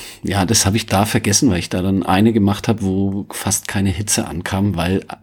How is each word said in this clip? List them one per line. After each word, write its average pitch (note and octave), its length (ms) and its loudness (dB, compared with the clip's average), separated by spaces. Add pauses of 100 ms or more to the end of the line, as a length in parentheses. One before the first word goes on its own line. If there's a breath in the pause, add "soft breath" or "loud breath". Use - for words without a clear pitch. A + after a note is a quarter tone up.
(220 loud breath)
ja, F#2+ 220 0
das G#2 220 2
hab F#2+ 80 2
ich A2+ 120 -2
da F#2+ 180 2
vergessen, A2 460 2
weil F2 80 2
ich E2 100 -4
da F#2 140 -4
dann F#2+ 220 0
eine G#2 280 4
gemacht G2+ 360 2
hab, G2+ 140 0
wo G2 480 -2
fast - 380 -4
keine G2 220 0
Hitze - 360 -2
ankam, F#2+ 500 -2
weil F2+ 280 0 (180)